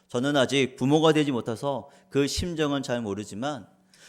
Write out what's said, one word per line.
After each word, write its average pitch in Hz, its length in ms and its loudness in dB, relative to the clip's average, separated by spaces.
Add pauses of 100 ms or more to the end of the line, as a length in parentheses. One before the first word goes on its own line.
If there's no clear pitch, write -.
저는 135 280 0
아직 131 400 2
부모가 151 360 4
되지 147 200 2
못해서 120 580 -6 (180)
그 139 180 2
심정은 147 560 -2
잘 123 200 -4
모르지만 104 640 -6 (420)